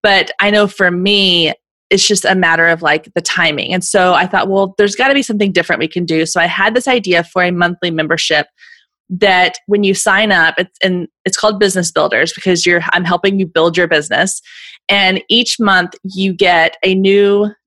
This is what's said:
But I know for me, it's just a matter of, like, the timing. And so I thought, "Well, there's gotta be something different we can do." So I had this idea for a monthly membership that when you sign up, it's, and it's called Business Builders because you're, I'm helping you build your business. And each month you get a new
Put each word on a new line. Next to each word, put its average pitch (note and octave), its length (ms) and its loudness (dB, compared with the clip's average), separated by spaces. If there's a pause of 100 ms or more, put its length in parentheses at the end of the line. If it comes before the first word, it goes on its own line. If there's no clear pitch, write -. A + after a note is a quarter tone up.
But G3 360 0
I G3+ 120 0
know G#3 160 2
for F#3+ 240 0
me, F3+ 640 0 (340)
it's F#3+ 180 2
just G3+ 200 0
a F#3 80 2
matter E3 340 2
of, E3 140 0
like, D#3 320 -2
the E3+ 80 -2
timing. E3 500 -2
And F3+ 100 -2
so F#3 300 2
I E3+ 140 2
thought, F#3+ 240 -2
"Well, G3 260 0
there's G3+ 200 0
gotta C4+ 180 2
be C#4 80 0
something G#3 280 -2
different E3+ 300 -2
we D#3 80 -2
can F3 160 -6
do." D#3+ 220 0
So E3+ 160 -2
I F3 40 2
had G3 280 -2
this B3+ 120 -2
idea F#3+ 380 0
for - 180 -2
a F3+ 80 2
monthly F3 400 -2
membership D#3 580 -2 (640)
that F3+ 420 2 (120)
when G#3 160 0
you G3 100 2
sign G#3 380 0
up, E3 260 2
it's, - 280 -6
and F3+ 240 -2 (160)
it's F#3+ 120 -4
called G#3+ 220 0
Business F#3+ 320 0
Builders D#3 420 -2
because F3+ 320 -2
you're, F3 160 2 (120)
I'm - 120 -2
helping F#3+ 360 0
you F#3+ 40 0
build E3 320 0
your F3 120 0
business. D3+ 520 -2 (480)
And G3 400 0
each A#3 300 0
month F#3+ 460 0
you F#3+ 280 -4
get E3+ 520 2
a F#3+ 100 2
new G3+ 560 2 (160)